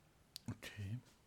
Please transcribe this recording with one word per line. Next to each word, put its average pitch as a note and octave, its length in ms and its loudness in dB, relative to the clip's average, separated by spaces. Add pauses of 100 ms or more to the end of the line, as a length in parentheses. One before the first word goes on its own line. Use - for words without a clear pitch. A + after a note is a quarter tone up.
(480)
Okay. G#2 520 2 (280)